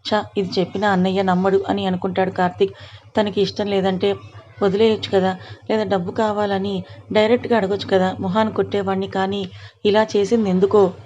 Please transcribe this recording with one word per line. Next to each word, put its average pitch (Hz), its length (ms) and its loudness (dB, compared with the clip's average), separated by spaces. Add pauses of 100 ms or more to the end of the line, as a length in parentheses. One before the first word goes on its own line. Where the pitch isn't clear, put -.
ఛ, 208 180 0 (140)
ఇది 190 220 -2
చెప్పిన 190 260 -2
అన్నయ్య 190 380 2
నమ్మడు" 190 460 2
అని 202 180 -2
అనుకుంటాడు 185 440 -2
కార్తీక్. 185 440 -2 (420)
తనకి 208 260 0
ఇష్టం 202 240 -2
లేదంటే 190 500 0 (460)
వదిలేయొచ్చు 214 480 2
కదా, 185 260 2 (340)
లేదా 220 120 2
డబ్బు 190 280 -2
కావాలని 202 720 -2 (280)
డైరెక్ట్గా 220 440 2
అడగొచ్చు 196 320 -2
కదా, 185 320 2
మొహాన్ని 214 340 0
కొట్టేవాణ్ణి, 196 520 -2
కానీ 196 340 -4 (440)
ఇలా 214 220 4 (100)
చేసింది 208 340 2
ఎందుకో 190 420 4 (140)